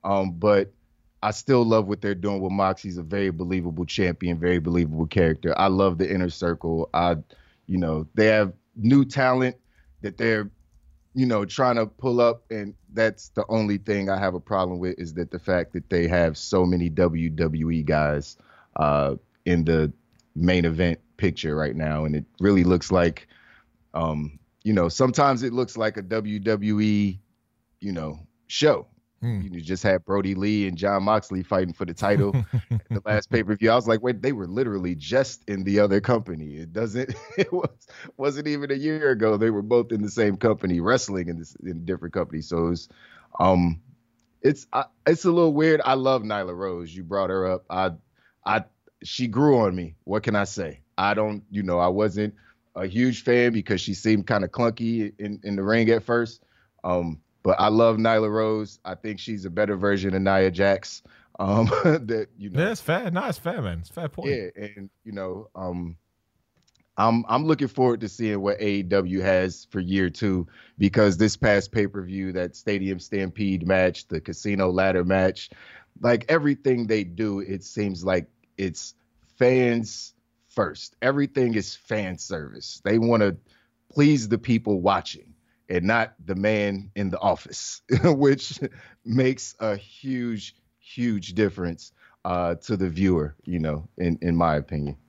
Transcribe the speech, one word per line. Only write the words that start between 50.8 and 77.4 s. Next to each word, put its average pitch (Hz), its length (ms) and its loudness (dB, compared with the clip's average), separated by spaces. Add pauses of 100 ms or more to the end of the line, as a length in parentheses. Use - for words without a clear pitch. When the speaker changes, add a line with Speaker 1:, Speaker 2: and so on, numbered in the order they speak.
Speaker 1:
I 98 160 2
don't, 107 360 -2
you 101 140 -6
know, 90 160 0
I 87 80 4
wasn't 104 480 0 (400)
a 95 120 -6
huge 117 360 0
fan 120 300 4
because 101 260 -2
she 101 140 -6
seemed 104 340 2
kinda 98 220 0
clunky 113 680 -2
in, 104 280 -8
in 101 100 -4
the 98 80 -4
ring 110 280 4
at 113 120 2
first. 117 400 -2 (400)
Um, 87 380 -2 (220)
but 92 160 2
I 101 80 4
love 113 300 6
Nyla 110 340 2
Rose. 110 540 -2
I 92 100 -8
think 104 240 -10
she's 104 240 -10
a 95 60 -8
better 101 260 0
version 98 400 0
of 95 60 0
Nia 95 280 4
Jax. 95 540 0 (360)
Um, 101 260 2
<laughs> - 180 0
that, 117 440 2 (100)
you 101 120 -12
know. 117 120 -2
Speaker 2:
Yeah, 190 80 0
that's 220 100 -6
fair. 180 320 -2
No, 185 160 -2
it's 185 100 -4
fair, 175 240 -6
man. 87 180 -6
It's 85 100 -14
a - 40 -20
fair 170 140 -8
point. 139 220 -8
Speaker 1:
Yeah, 113 260 -4
and, 104 340 -14 (140)
you 110 80 -16
know, 98 420 -8
um, 87 440 -8 (960)
I'm, 113 320 2
I'm 131 180 0
looking 147 220 2
forward 123 340 2
to 110 80 -6
seeing 107 300 -4
what 101 220 -2
A 107 40 -2 (100)
E 101 80 -2
W 92 360 0
has 92 520 2
for 92 100 -4
year 92 280 2
two, 92 380 -2 (300)
because 101 400 4
this 104 180 4
past 101 380 2
pay-per-view, 98 580 -4
that 90 240 -6
Stadium 95 440 -4
Stampede 95 680 -4
match, 92 400 2
the 80 140 -6
Casino 95 500 -2
Ladder 92 320 2
match, 92 460 2 (520)
like, 117 280 2
everything 139 580 0
they 107 160 0
do, 98 380 -4